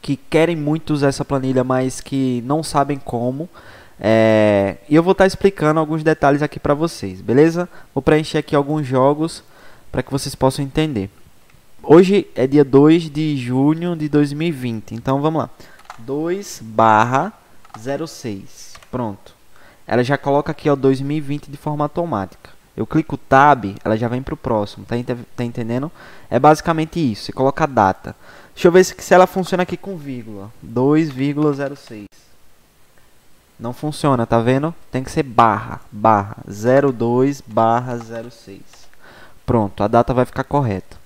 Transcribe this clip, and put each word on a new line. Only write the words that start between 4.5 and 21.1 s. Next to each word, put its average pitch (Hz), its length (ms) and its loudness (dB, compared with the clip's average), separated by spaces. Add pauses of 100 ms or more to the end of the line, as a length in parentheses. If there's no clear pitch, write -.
e 147 60 4
eu 165 80 6
vou 190 120 2
tá 190 100 4
explicando 165 540 0
alguns 156 240 -2
detalhes 147 380 2
aqui - 180 -6
pra 147 140 0
vocês, 104 480 -6
beleza? 160 480 2 (240)
Vou - 80 -4
preencher 156 380 2
aqui 151 160 -4
alguns 147 300 0
jogos 139 580 0 (480)
pra 127 120 -4
que - 80 -10
vocês 139 240 -6
possam 147 280 0
entender. 135 460 -4 (720)
Hoje 185 540 6
é 127 120 2
dia 139 180 6
dois 151 440 6
de 147 280 -2
junho 147 580 0
de 151 140 -6
dois 147 240 2
mil 156 140 -4
e 170 40 -2
vinte, 120 420 -8
então 135 280 -2
vamos 156 200 0
lá. - 80 -6 (500)
Dois 160 600 -8
barra 113 720 2 (480)
zero 143 280 -8
seis, - 680 -12 (180)
pronto. 113 460 -10 (520)
Ela 117 140 0
já 135 140 0
coloca 143 340 -2
aqui, - 180 -4
ó, 139 60 4
dois 135 240 2
mil 143 180 -6